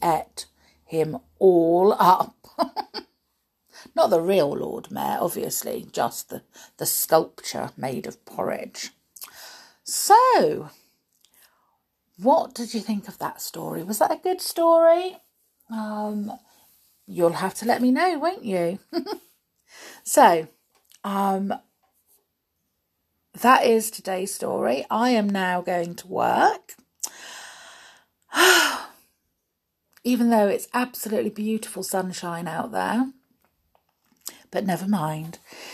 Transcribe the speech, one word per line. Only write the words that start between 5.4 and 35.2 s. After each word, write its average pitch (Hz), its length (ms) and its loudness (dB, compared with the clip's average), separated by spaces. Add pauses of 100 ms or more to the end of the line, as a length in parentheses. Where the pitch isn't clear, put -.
just - 380 -6
the, - 140 -14 (340)
the 147 80 -6
sculpture - 920 -2
made 135 300 -8
of - 180 -16
porridge. - 680 -8 (920)
So, 381 840 4 (1500)
what 254 360 2
did 233 200 -10
you 233 60 -4
think 202 280 -6
of - 120 -18
that - 220 -8
story? 165 420 -8
Was 208 160 -6
that - 120 2
a 311 100 -4
good 370 200 -4
story? 330 760 4 (520)
Um, 214 640 -6 (720)
you'll 170 280 0
have 185 220 -4
to - 100 -10
let 233 160 2
me 254 100 4
know, 320 280 2
won't 349 260 -4
you? 180 340 -2 (120)
<laughs> 349 280 -8 (840)
So, 170 420 4 (560)
um, 196 500 -2 (1900)
that 247 240 6
is 226 240 2
today's 190 440 -8
story. - 560 -4
I 226 200 0
am 214 200 2
now 185 320 -2
going 175 340 -4
to - 120 -16
work, 233 680 0 (1600)
<sighs> - 60 -4 (1700)
even 233 260 2
though 214 180 4
it's - 260 -2
absolutely 226 580 -4
beautiful 214 520 -6
sunshine 180 640 -6
out 165 240 -8
there. 233 400 -2 (1400)
But 202 140 -4
never 185 220 -4
mind. 160 520 -4 (340)